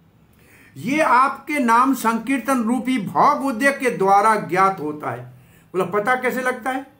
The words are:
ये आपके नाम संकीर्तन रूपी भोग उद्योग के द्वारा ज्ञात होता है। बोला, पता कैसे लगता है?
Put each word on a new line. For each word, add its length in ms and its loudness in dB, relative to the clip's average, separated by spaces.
ये 240 -2
आपके 580 2
नाम 360 4
संकीर्तन 680 -2
रूपी 360 -2
भोग 460 2
उद्योग 300 0
के 160 -4
द्वारा 460 4
ज्ञात 440 0
होता 300 -8
है। 140 -10
बोला, 120 -2
पता 300 -2
कैसे 260 -2
लगता 300 -4
है? 120 -6